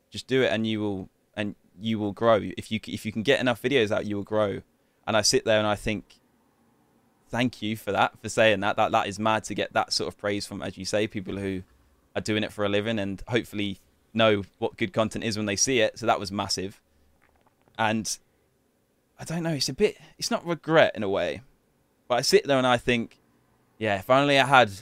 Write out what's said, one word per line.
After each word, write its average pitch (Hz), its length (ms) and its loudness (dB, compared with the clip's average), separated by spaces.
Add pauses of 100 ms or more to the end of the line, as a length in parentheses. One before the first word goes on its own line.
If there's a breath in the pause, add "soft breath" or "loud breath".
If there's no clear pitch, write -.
(100)
Just - 180 -14
do 131 140 2
it, 113 100 2
and 110 140 -2
you 110 140 -2
will, 101 280 -4 (280)
and 104 200 -6 (240)
you 110 180 -2
will 104 140 -2
grow. 113 280 4 (160)
If - 140 -12
you 110 140 -2
c-, - 100 -12
if - 100 -8
you 110 60 -8
can 113 140 -6
get 135 160 4
enough 123 200 0
videos 123 300 2
out, 101 160 -2
you 104 100 -6
will 101 60 -4
grow." 104 380 -2 (460)
And 107 100 0
I 104 60 4
sit - 220 2
there 110 140 4
and 107 80 0
I 104 80 0
think, - 460 -6 (1080)
"Thank 120 340 -2
you 107 140 -4
for - 160 -8
that, 101 280 0
for 110 80 -10
saying 110 320 4
that. 101 160 0
That, 101 160 2
that 110 160 2
is 98 100 -8
mad 110 260 0
to 101 100 -10
get - 180 -4
that - 200 0
sort - 160 -2
of 92 100 -10
praise 101 280 -4
from, 95 160 -10
as 92 160 -8
you 95 60 -10
say, 107 220 0
people 95 320 -8
who 95 240 -4 (540)
are 101 40 -4
doing 107 240 -2
it - 80 -8
for 104 120 -4
a 101 40 0
living 104 300 0
and 98 300 -6
hopefully 104 520 -4 (320)
know 110 320 4 (140)
what - 180 -4
good 113 160 -4
content 110 320 -2
is 110 140 -4
when 107 80 -4
they 101 100 -4
see 127 240 2
it." - 180 0
So 113 80 -10
that 101 140 2
was 95 100 -8
massive. 98 500 -6 (1000)
And 110 400 -2 (1000)
I 131 60 -18
don't 165 180 -6
know, 165 120 -2
it's 135 140 -4
a 143 40 -6
bit, 202 240 0 (220 soft breath)
it's - 120 -6
not 226 160 -4
regret 156 480 4
in 107 80 -6
a 101 60 0
way, 87 320 -2 (680)
but 123 80 2
I 123 40 2
sit - 260 4
there 135 120 4
and 127 80 2
I 123 100 4
think, 120 420 -2 (600)
"Yeah, 104 200 0
if 95 120 -2
only 139 280 4
I 127 80 4
had 127 240 6 (120)